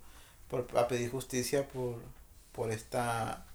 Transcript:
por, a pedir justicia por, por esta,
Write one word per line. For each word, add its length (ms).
por, 160
a 100
pedir 220
justicia 580
por, 280
por 180
esta, 840